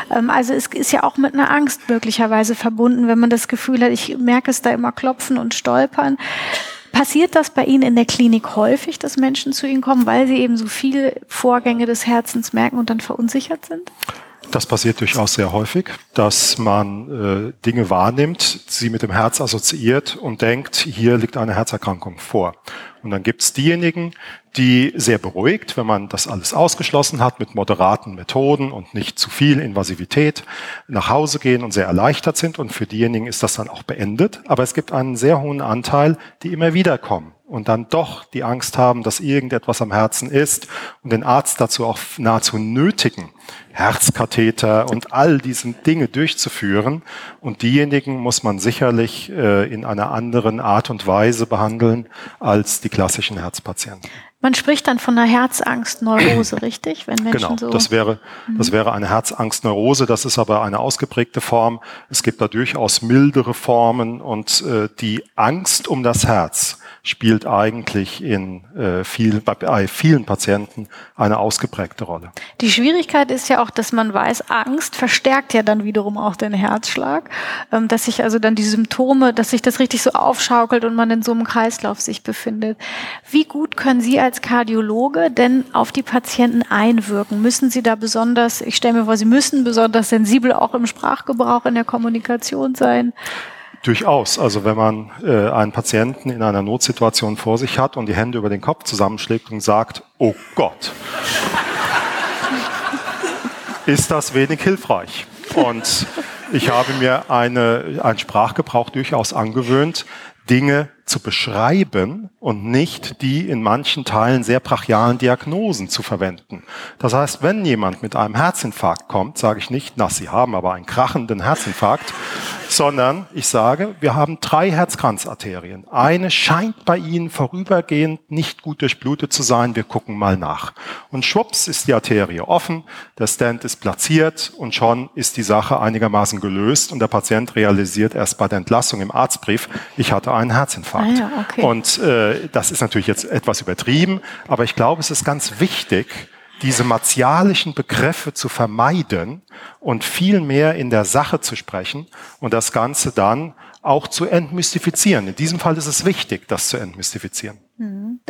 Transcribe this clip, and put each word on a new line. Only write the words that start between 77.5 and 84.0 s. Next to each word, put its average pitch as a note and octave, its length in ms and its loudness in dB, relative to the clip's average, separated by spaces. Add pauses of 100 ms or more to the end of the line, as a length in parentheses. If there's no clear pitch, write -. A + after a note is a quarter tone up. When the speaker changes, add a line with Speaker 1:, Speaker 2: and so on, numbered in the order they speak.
Speaker 1:
ähm, A3+ 160 2
dass A3+ 160 2
sich A#3 180 0
also A3+ 160 0
dann A3 160 2
die G#3+ 80 0
Symptome, B3+ 720 2
dass A3+ 160 0
sich A#3+ 120 2
das - 180 0
richtig B3 220 2
so - 100 4
aufschaukelt A#3 720 2
und A3+ 100 0
man A3+ 160 2
in A3+ 120 2
so A#3 80 0
einem A3+ 120 0
Kreislauf A3+ 560 -2
sich - 240 -6
befindet. G#3+ 540 -4 (520)
Wie D4+ 140 4
gut D4+ 320 -4
können C4 240 2
Sie B3 200 4